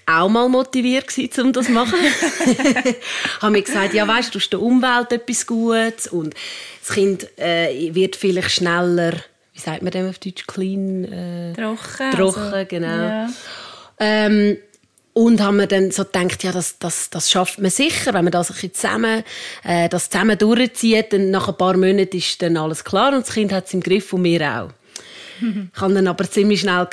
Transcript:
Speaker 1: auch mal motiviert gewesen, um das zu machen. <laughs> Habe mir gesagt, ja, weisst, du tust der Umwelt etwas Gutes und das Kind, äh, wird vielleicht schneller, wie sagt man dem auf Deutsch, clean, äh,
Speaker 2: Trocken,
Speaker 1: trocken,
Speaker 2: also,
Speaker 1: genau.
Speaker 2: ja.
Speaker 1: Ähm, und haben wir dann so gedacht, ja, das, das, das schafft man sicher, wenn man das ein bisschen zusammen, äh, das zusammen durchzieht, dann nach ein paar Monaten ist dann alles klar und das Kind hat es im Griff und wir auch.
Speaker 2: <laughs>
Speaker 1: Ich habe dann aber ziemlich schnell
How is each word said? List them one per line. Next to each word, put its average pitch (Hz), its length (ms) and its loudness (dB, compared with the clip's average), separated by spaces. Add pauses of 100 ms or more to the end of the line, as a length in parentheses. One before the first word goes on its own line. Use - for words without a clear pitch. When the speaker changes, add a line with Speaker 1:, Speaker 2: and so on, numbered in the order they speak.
Speaker 1:
auch 165 220 4
mal 240 220 4
motiviert 254 580 0
gewesen, 247 380 -2
um 262 80 4
das 247 140 0
zu 254 40 2
machen. 240 260 2
<laughs> 269 1400 0
Habe 214 120 2
mir 202 80 4
gesagt, 196 320 -2
ja, 214 120 2
weisst, 233 300 0
du 196 40 -6
tust - 120 -4
der 190 100 -2
Umwelt 240 520 2
etwas 240 340 -4
Gutes 226 600 0
und 165 260 -6 (480)
das - 120 -10
Kind, 196 460 0
äh, 165 560 -2
wird 190 220 0
vielleicht 185 340 0
schneller, 175 600 2 (400)
wie - 80 -20
sagt 156 200 -8
man 180 100 -4
dem 185 180 -2
auf 180 100 -10
Deutsch, - 260 -12
clean, 190 600 -4
äh, 175 480 -8
Speaker 2:
Trocken, 226 580 -6
Speaker 1:
trocken, 190 300 2 (120)
Speaker 2:
also, 196 140 -4
Speaker 1:
genau. 170 200 -4
Speaker 2:
ja. 220 420 -4 (680)
Speaker 1:
Ähm, 214 600 2 (560)
und 226 280 6
haben 202 160 2
wir 196 100 4
dann 190 240 2
so 196 140 -2
gedacht, 180 380 -2
ja, 185 100 -2
das, 175 260 -4
das, - 300 -4
das - 200 -4
schafft 185 300 0
man 185 120 2
sicher, 277 420 0
wenn 180 100 2
man 175 80 2
das 175 200 0
ein - 20 -12
bisschen 185 200 -10
zusammen, 220 500 -2 (420)
äh, 170 240 2
das 175 200 -2
zusammen 202 280 2
durchzieht, 226 760 2
dann 196 200 2
nach 190 180 0
ein - 80 -4
paar 185 180 4
Monaten 190 400 4
ist - 260 -6
dann 170 140 0
alles 156 300 -4
klar 240 280 2
und 254 140 -2
das - 60 -10
Kind 208 180 0
hat 190 160 -2
es - 60 -8
im 185 80 -2
Griff 190 320 0
und 185 100 0
wir 151 380 0
auch. 85 120 -10
Speaker 2:
<laughs> - 60 -20 (600)
Speaker 1:
Ich 202 400 -6
habe 196 120 2
dann 190 140 4
aber 175 220 -2
ziemlich 208 320 2
schnell 180 300 2